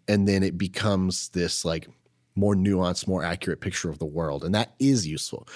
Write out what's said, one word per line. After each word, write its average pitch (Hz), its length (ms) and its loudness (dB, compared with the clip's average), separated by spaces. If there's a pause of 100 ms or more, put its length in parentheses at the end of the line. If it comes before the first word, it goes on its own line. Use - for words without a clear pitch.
And 104 220 4
then 98 160 4
it 90 120 0
becomes 92 720 0
this, 85 340 -2
like, 82 240 -2 (480)
more 101 180 4
nuanced, 92 540 2
more 90 160 0
accurate 85 360 -4
picture 90 300 -4
of 76 80 -10
the 82 80 -4
world. 76 380 -4
And 90 100 0
that 110 240 0
is 131 280 4
useful. - 500 -8